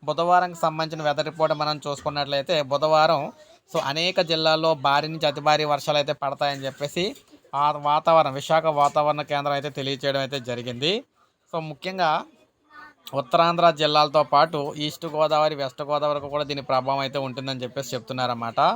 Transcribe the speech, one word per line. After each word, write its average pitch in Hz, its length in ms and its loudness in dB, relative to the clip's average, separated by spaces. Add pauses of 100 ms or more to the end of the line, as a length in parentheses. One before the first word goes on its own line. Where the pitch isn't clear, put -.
బుధవారంకి 175 560 2
సంబంధించిన 156 440 -2
వెదర్ 147 220 -2
రిపోర్ట్ 156 320 0
మనం 151 240 -2
చూసుకున్నట్లయితే 143 720 -4 (140)
బుధవారం, 156 500 4 (500)
so, 165 60 -2 (140)
అనేక 175 280 -2 (120)
జిల్లాల్లో 160 400 2 (160)
భారీ 147 260 2
నుంచి 156 160 0
అతి 143 200 -8
భారీ 151 240 4
వర్షాలు 147 280 0
అయితే 143 220 -2
పడతాయని 139 440 -4
చెప్పేసి 147 380 -4 (560)
ఆ 147 60 4 (200)
వాతావరణ, 156 520 4
విశాఖ 160 260 2 (160)
వాతావరణ 147 400 2 (100)
కేంద్రం 143 280 0
అయితే 143 200 -8
తెలియచేయడం 139 460 -2
అయితే 139 140 -6 (100)
జరిగింది. 123 440 -4 (560)
So, - 60 -8 (140)
ముఖ్యంగా 180 420 -2 (1040)
ఉత్తరాంధ్ర 170 480 4 (120)
జిల్లాలతో 151 420 4 (120)
పాటు 156 260 4 (260)
ఈస్ట్ 151 200 -8 (100)
గోదావరి, 151 460 2
వెస్ట్ 135 280 -6
గోదావరికి 147 440 -2
కూడా 147 180 -2
దీని 143 180 -6
ప్రభావం 135 360 0
అయితే 135 220 -4
ఉంటుందని 131 380 -8
చెప్పేసి 135 300 -8
చెప్తున్నారన్నమాట. 120 680 -4 (160)